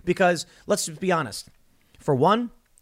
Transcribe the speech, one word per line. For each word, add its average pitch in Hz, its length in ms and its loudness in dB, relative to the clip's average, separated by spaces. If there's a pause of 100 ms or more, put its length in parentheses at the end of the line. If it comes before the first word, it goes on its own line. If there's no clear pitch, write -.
because, 175 400 0 (200)
let's 202 200 -2
just 151 120 -12
be 180 140 -2
honest. 143 380 -6 (480)
For - 160 -2
one, 208 360 2 (320)